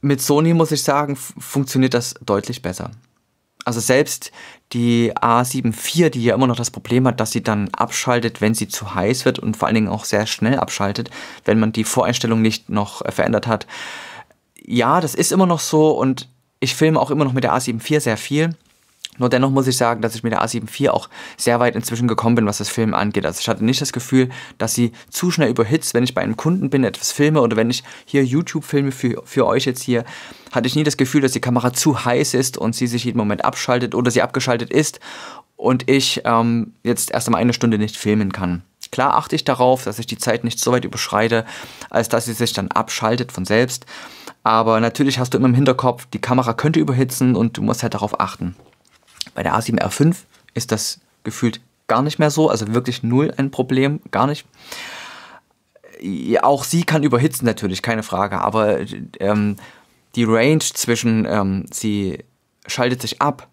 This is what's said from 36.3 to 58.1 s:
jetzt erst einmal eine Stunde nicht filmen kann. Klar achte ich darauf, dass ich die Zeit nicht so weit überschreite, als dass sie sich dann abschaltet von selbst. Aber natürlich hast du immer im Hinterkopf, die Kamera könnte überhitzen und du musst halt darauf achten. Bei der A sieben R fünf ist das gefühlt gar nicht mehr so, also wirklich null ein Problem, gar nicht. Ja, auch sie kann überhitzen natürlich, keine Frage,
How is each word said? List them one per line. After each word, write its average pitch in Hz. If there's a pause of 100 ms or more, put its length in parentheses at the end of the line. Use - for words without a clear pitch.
jetzt -
erst 117
einmal 110
eine 120
Stunde 113
nicht 107
filmen 104
kann. 90 (320)
Klar 131
achte 151
ich 156
darauf, 127
dass 107
ich 117
die 113
Zeit 117
nicht 117
so 123
weit 123
überschreite, 113 (440)
als 110
dass 120
sie 120
sich 110
dann 98
abschaltet 117
von 92
selbst. 117 (580)
Aber 110
natürlich 127
hast 127
du 131
immer 127
im 120
Hinterkopf, 127
die 110
Kamera 120
könnte 160
überhitzen 127
und 110
du -
musst 107
halt 113
darauf 104
achten. 92 (800)
Bei -
der 80
A 110
sieben 113
R -
fünf 165 (300)
ist -
das - (240)
gefühlt 113 (260)
gar 113
nicht 151
mehr 151
so, 156
also 107
wirklich 127
null 127
ein 135
Problem, 131 (120)
gar 113
nicht. 147 (1600)
Ja, 95
auch 123
sie 170
kann 156
überhitzen 127
natürlich, 104
keine 113
Frage, 95